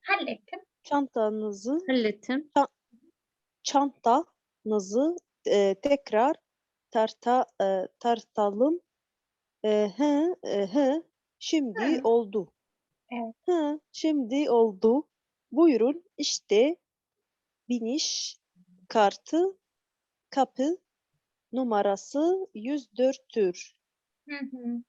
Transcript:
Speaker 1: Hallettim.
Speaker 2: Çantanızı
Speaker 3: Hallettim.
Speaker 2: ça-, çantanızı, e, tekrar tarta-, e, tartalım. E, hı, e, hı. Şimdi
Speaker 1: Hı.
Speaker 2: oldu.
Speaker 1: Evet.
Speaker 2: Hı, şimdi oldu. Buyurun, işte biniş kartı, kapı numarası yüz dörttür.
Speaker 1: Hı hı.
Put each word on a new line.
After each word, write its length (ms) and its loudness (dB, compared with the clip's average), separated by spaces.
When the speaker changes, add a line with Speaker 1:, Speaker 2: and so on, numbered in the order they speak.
Speaker 1:
Hallettim. 600 -6
Speaker 2:
Çantanızı 1040 -4
Speaker 3:
Hallettim. 680 -2
Speaker 2:
ça-, 120 2
çantanızı, 1500 -2
e, 360 4
tekrar 540 0
tarta-, 560 0
e, 260 -2
tartalım. 800 0
E, 320 2
hı, 460 0
e, 240 -2
hı. 380 0
Şimdi 420 -2
Speaker 1:
Hı. 240 0
Speaker 2:
oldu. 480 0
Speaker 1:
Evet. 240 -8
Speaker 2:
Hı, 340 0
şimdi 580 0
oldu. 580 2
Buyurun, 520 4
işte 600 0
biniş 680 -4
kartı, 680 0
kapı 480 -2
numarası 1000 -2
yüz 420 -8
dörttür. 800 -2
Speaker 1:
Hı 80 -10
hı. 520 -10